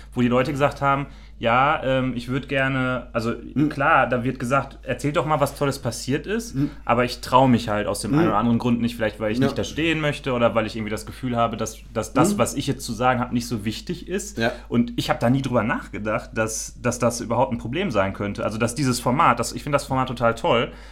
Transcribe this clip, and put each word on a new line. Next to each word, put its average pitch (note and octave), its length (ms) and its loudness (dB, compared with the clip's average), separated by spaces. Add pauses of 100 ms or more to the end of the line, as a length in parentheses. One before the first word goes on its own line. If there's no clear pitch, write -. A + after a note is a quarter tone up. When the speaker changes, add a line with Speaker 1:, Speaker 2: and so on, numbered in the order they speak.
(140)
Speaker 1:
wo B2 80 0
die B2 60 4
Leute B2 240 2
gesagt C3+ 300 0
haben, C#3 260 2 (320)
"Ja, C3 440 4
ähm, C3 320 0
ich A#2 120 -6
würd C3 220 -4
gerne, C3 640 0
also A2+ 180 0
Speaker 2:
Hm. - 380 0
Speaker 1:
klar, C#3 380 4
da A#2 180 0
wird C3 140 -2
gesagt, B2+ 440 0
erzählt C#3+ 320 -2
doch E3 100 2
mal, D#3 140 2
was C3+ 160 2
Tolles C#3 240 0
passiert B2 480 -4
ist, A3+ 260 -4
Speaker 2:
Hm. C#3 160 0 (160)
Speaker 1:
aber A#2+ 200 2
ich - 160 -6
trau C3 260 4
mich A#2 220 4
halt G#2 180 0
aus G2 140 -2
dem G#2+ 100 -2
Speaker 2:
Hm. D3 80 4
Speaker 1:
einen E3+ 80 4
oder G#2 100 2
anderen A#2 220 2
Grund A#2 220 2
nicht, A#2 160 -2
vielleicht A2 240 -2
weil G#2+ 100 0
ich A#2+ 80 0
Speaker 2:
Ja. C#3 60 4
Speaker 1:
nicht C3+ 120 0
da G#2 60 -2
stehen D#3+ 380 -2
möchte C#3+ 320 -2
oder A#2 200 4
weil A2 140 2
ich - 80 -8
irgendwie G#2+ 160 -4
das G#2 160 -6
Gefühl A#2+ 300 -4
habe, A2+ 200 2
dass, A2 200 -6 (160)
dass - 200 -4
das, C3 200 4
Speaker 2:
Hm. G3+ 60 -2
Speaker 1:
was A2+ 160 2
ich C#3+ 120 -2
jetzt - 180 -4
zu B2+ 80 -6
sagen A#2+ 280 2
hab, A#2+ 100 -4
nicht A#2+ 160 -2
so G#2+ 180 -4
wichtig D3 440 -6
ist." F#3+ 280 -6
Speaker 2:
Ja. A#2 140 2 (160)
Speaker 1:
Und A#2+ 300 2
ich - 120 -2
hab D3+ 120 2
da A#2+ 100 4
nie C3+ 100 4
drüber A#2+ 220 2
nachgedacht, A2 720 -4
dass, - 460 -4
dass A#2+ 180 -2
das A#2 220 0
überhaupt A#2+ 320 0
ein A#2 40 -4
Problem D#3+ 320 -4
sein G2 240 2
könnte. G2+ 300 -4
Also, G#2+ 160 -2
dass - 160 0
dieses C3 240 0
Format, C3 400 4
das, - 140 -4
ich B2+ 100 -8
find D3 100 -2
das C3+ 120 0
Format C3 240 -2
total A#2 260 2
toll, C3 380 2 (180)